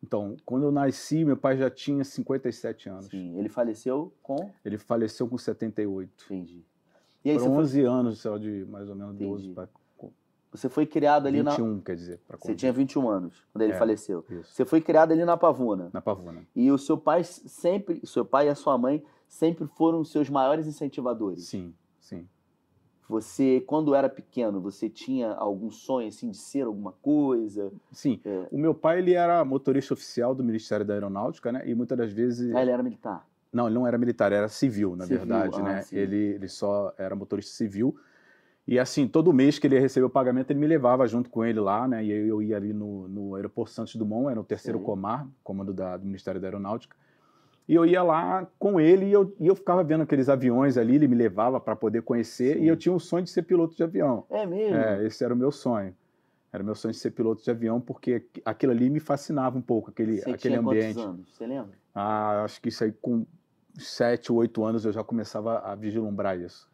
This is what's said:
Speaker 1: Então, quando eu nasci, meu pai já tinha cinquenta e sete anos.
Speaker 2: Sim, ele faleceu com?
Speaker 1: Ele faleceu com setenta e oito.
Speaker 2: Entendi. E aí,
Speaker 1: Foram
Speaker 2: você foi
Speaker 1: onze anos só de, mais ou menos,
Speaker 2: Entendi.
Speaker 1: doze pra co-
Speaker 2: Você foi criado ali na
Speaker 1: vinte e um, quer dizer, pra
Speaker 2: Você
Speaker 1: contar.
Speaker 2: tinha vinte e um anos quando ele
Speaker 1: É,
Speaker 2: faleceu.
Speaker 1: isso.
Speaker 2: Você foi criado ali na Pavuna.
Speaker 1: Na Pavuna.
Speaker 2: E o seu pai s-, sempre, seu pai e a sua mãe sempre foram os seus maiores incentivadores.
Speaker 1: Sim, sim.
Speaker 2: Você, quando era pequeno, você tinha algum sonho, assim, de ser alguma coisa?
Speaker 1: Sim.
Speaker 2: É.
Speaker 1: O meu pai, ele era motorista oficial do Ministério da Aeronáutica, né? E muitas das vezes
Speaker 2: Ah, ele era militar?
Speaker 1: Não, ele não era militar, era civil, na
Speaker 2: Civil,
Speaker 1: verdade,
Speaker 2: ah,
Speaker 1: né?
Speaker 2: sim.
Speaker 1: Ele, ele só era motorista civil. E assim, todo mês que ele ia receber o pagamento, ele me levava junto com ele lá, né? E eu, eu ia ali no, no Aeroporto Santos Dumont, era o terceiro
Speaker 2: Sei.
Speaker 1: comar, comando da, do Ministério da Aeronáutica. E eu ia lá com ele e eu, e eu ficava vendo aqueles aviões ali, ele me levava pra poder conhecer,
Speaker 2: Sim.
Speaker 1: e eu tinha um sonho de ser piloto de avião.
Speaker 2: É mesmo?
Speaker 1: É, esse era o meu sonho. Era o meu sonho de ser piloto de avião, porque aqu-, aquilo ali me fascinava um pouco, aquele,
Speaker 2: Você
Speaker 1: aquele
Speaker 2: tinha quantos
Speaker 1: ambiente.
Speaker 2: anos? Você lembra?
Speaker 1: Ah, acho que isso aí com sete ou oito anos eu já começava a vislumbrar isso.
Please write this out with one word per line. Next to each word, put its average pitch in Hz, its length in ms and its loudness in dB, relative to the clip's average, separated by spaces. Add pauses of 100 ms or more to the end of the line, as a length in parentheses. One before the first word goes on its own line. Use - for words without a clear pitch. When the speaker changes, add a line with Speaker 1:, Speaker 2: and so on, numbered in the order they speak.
Speaker 1:
Então, 104 420 -6
quando 127 160 -2
eu 143 100 2
nasci, 143 540 0
meu 139 100 4
pai 135 220 0
já 131 140 0
tinha 139 320 -4
cinquenta 135 440 -4
e 117 60 -4
sete - 340 -10
anos. 95 200 -16
Speaker 2:
Sim, 92 280 -10
ele 104 140 -4
faleceu 127 720 -4
com? 170 300 -8 (120)
Speaker 1:
Ele 104 140 -8
faleceu 113 500 -4
com 120 120 -6
setenta - 420 -6
e 104 60 -2
oito. 95 380 -10
Speaker 2:
Entendi. 87 380 -12 (640)
E 143 60 2
aí, 151 80 4
Speaker 1:
Foram 127 100 2
Speaker 2:
você 135 60 4
foi 156 80 4
Speaker 1:
onze 139 180 2
anos 123 380 2
só 107 180 -6
de, 104 320 -8
mais 101 180 -14
ou 101 80 -12
menos, 101 200 -12
Speaker 2:
Entendi. 101 160 -6
Speaker 1:
doze 98 220 -10
pra 92 140 -14 (300)
co- - 160 -20 (380)
Speaker 2:
Você 123 180 -6
foi 156 160 0
criado 147 400 2
ali 139 160 0
na 143 80 0
Speaker 1:
vinte 143 100 0
e 117 40 0
um, 107 180 -4
quer 90 140 -8
dizer, 87 320 -16
pra - 100 -20
Speaker 2:
Você - 120 -14
Speaker 1:
contar. 107 80 -2
Speaker 2:
tinha 127 140 0
vinte 135 200 0
e - 80 -2
um 127 100 0
anos 92 420 -4
quando 110 120 0
ele 104 100 4
Speaker 1:
É, - 20 -2
Speaker 2:
faleceu. 104 540 -2
Speaker 1:
isso. 85 240 -14
Speaker 2:
Você 131 120 0
foi 160 160 4
criado 160 320 6
ali 165 120 2
na 170 100 4
Pavuna. 123 560 2
Speaker 1:
Na 95 80 -8
Pavuna. 87 440 -6 (120)
Speaker 2:
E 123 160 6
o 139 60 4
seu 151 180 0
pai 156 260 2
s-, - 280 -10
sempre, 196 560 -2
seu - 180 -2
pai 135 220 4
e 147 40 4
a 143 60 0
sua 139 220 0
mãe 139 260 0 (240)
sempre 165 380 -2
foram 165 360 2
os 151 100 -6
seus 147 180 0
maiores 143 380 2
incentivadores. 120 800 -6
Speaker 1:
Sim, 90 280 -10 (260)
sim. 87 280 -16 (840)
Speaker 2:
Você, 127 560 2
quando 147 300 2
era 139 140 4
pequeno, 110 500 -4
você 98 300 -6
tinha 123 420 -4
algum 104 400 -6
sonho, 120 380 -4
assim, 113 200 -10
de 98 60 -12
ser - 280 -6
alguma 104 280 -6 (100)
coisa? 113 680 0 (180)
Speaker 1:
Sim. 123 360 -2
Speaker 2:
É. 95 260 -4
Speaker 1:
O - 60 -4
meu 147 180 2
pai, 165 240 2
ele 180 140 4
era 170 320 4
motorista 135 480 0
oficial 123 420 -4
do 131 80 -4
Ministério 110 420 -2
da 104 80 -2
Aeronáutica, 101 560 -4
né? 127 160 -4
E 123 80 -4
muitas 120 240 -2
das 117 140 -2
vezes 120 420 -2
Speaker 2:
Ah, 123 80 2
ele 127 80 2
era 123 140 0
militar? 107 420 -8 (280)
Speaker 1:
Não, 120 140 2
ele 110 80 2
não 123 120 2
era 120 100 2
militar, 117 360 2
era 104 160 2
civil, 104 480 0
na 90 80 -10
Speaker 2:
Civil, 90 140 0
Speaker 1:
verdade, 95 380 0
Speaker 2:
ah, 98 60 -2
Speaker 1:
né? 98 200 -2
Speaker 2:
sim. - 120 -10
Speaker 1:
Ele, 98 220 0
ele 101 320 -2
só 101 480 -2
era 98 180 -6
motorista 98 380 -6
civil. 113 420 -2 (720)
E 123 100 2
assim, 127 300 0
todo 160 240 4
mês 139 260 6
que - 100 2
ele 135 80 6
ia 131 60 6
receber 131 240 4
o 123 40 2
pagamento, 127 420 0
ele 143 80 0
me 151 80 2
levava 131 400 4
junto 120 220 -2
com 113 160 -2
ele 110 160 0
lá, 104 260 0
né? 113 160 -2
E 104 80 -2
eu, 107 140 -2
eu 107 160 0
ia 107 160 -2
ali 104 160 -4
no, 104 340 -8
no 98 280 -8
Aeroporto 101 360 -6
Santos 113 240 -10
Dumont, 110 340 -2
era 113 120 -4
o - 20 -8
terceiro 107 360 -6
Speaker 2:
Sei. 95 60 -10
Speaker 1:
comar, 110 400 -6 (200)
comando 98 280 -8
da, 92 220 -8
do 95 100 -12
Ministério 95 360 -8
da 95 60 -8
Aeronáutica. 98 460 -8 (760)
E - 80 4
eu 170 100 8
ia 180 160 6
lá 180 460 2 (100)
com 202 220 2
ele 185 280 8
e 196 40 2
eu, 196 280 6
e 160 80 2
eu 190 80 6
ficava 185 280 2
vendo 156 200 2
aqueles 135 260 2
aviões 127 480 4
ali, 120 180 6
ele 151 120 6
me 123 80 6
levava 117 440 2
pra 110 160 -2
poder 113 260 0
conhecer, 123 560 0
Speaker 2:
Sim. 160 60 0
Speaker 1:
e 156 40 6
eu 160 100 6
tinha 175 180 0
um 170 40 2
sonho 170 240 -2
de 180 60 -8
ser - 140 -2
piloto 165 320 2
de - 80 0
avião. 147 460 0
Speaker 2:
É 208 160 -2
mesmo? 196 320 0
Speaker 1:
É, 107 280 0
esse 113 180 -4
era 123 100 0
o 120 40 2
meu 131 140 2
sonho. 107 420 -4 (600)
Era 95 100 -8
o - 20 -6
meu 107 100 -4
sonho 113 180 -4
de - 60 -12
ser 113 120 -2
piloto 110 320 -2
de 127 80 -2
avião, 117 300 0
porque - 320 -4
aqu-, - 320 -6
aquilo 120 260 0
ali 120 180 4
me 151 120 0
fascinava 139 560 -2
um 127 40 -4
pouco, 117 280 -2
aquele, 113 280 -2
Speaker 2:
Você 113 120 -6
Speaker 1:
aquele 120 80 -4 (180)
Speaker 2:
tinha 117 80 0
quantos 110 80 2 (140)
Speaker 1:
ambiente. 110 160 -6
Speaker 2:
anos? 92 340 -12
Você 117 100 -12
lembra? 120 260 -8 (220)
Speaker 1:
Ah, 104 520 0
acho - 160 -10
que 117 80 -2
isso - 160 -4
aí 110 80 0
com 117 320 -2 (520)
sete 120 540 -2
ou 117 60 4
oito 113 260 0
anos 110 220 -2
eu 107 80 -2
já 107 100 -6
começava 113 560 -4
a 101 160 -8
vislumbrar 104 640 -4
isso. - 340 -16